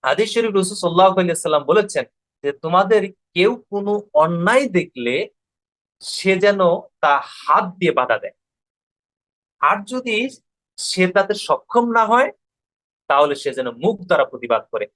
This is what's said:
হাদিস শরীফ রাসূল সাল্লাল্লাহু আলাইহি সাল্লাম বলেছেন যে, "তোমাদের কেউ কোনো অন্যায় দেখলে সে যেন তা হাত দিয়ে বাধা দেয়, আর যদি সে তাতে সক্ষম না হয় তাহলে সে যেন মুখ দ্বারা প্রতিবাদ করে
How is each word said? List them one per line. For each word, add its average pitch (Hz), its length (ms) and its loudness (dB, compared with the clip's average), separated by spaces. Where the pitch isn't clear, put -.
হাদিস 170 320 0
শরীফ 226 200 0
রাসূল 190 220 -2
সাল্লাল্লাহু 185 440 4
আলাইহি 175 140 0
সাল্লাম 151 300 -2
বলেছেন 160 400 0
যে, 143 100 -4
"তোমাদের 190 600 0
কেউ 208 360 0
কোনো 202 320 -4
অন্যায় 185 540 2
দেখলে 143 600 -4
সে - 380 -2
যেন 202 220 2
তা 143 240 2
হাত - 400 0
দিয়ে 175 280 -2
বাধা 120 260 0
দেয়, - 180 -12
আর 196 240 0
যদি 247 440 -4
সে - 320 -2
তাতে 196 260 0
সক্ষম 208 560 -2
না 226 160 2
হয় 240 240 2
তাহলে 143 280 2
সে 139 200 -6
যেন 127 160 -4
মুখ 160 300 -2
দ্বারা 170 240 2
প্রতিবাদ 117 380 -4
করে 104 240 -6